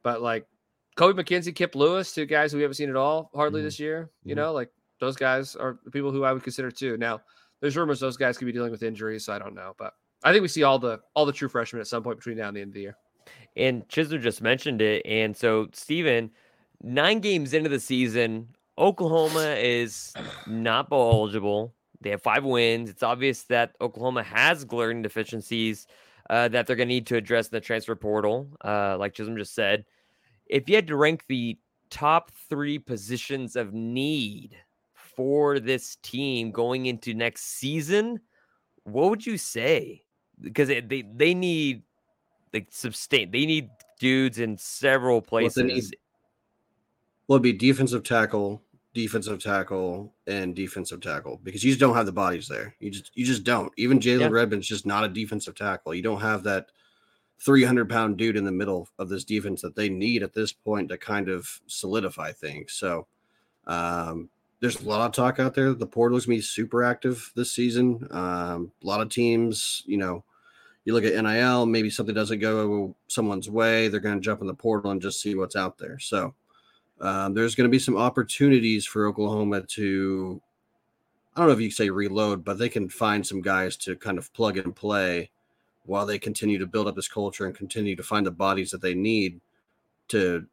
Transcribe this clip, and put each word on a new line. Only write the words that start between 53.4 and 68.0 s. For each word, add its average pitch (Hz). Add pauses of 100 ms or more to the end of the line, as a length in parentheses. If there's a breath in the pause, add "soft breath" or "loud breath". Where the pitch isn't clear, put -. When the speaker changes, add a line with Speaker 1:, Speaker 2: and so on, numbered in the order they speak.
Speaker 3:
don't. 110
Even 123
Jalen 123
Speaker 2:
Yeah. 151
Speaker 3:
Redmond's 107
just 101
not 101
a 101
defensive 101
tackle. 92
You 90
don't 104
have 107
that 95 (720)
three 139
hundred 120
pound 110
dude 110
in 98
the 98
middle 92 (120)
of 95
this 95
defense 101
that 107
they 107
need 101
at 95
this 110
point 104
to 92
kind 101
of 87
solidify 92
things. 73
So, 85 (600)
um, 85 (320)
there's 120
a -
lot 107
of 117
talk 127
out 131
there. 135
The 117
portal 120
is 120
gonna 117
be 104
super 117
active 120
this 120
season. 120